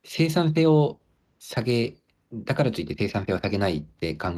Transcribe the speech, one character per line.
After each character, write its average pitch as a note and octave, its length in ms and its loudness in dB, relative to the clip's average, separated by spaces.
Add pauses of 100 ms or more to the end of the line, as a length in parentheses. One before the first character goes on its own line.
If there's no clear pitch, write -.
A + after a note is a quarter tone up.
生 D#3+ 260 0
産 D#3+ 240 2
性 D#3+ 120 4
を D3+ 340 4 (380)
下 - 240 -6
げ、 A#2 340 0 (360)
だ A2+ 220 -4
か C#3+ 100 2
ら A#2 80 0
と - 80 -6
い F2 40 -4
っ - 20 -12
て - 120 -8
生 G2+ 100 0
産 F#2+ 180 -4
性 G2 80 -2
を F2+ 40 0
下 G2 120 -2
げ G2+ 80 0
な G2 100 0
い D#2+ 100 -2
っ D2+ 40 -8
て D#2 320 -8
考 F2+ 240 -6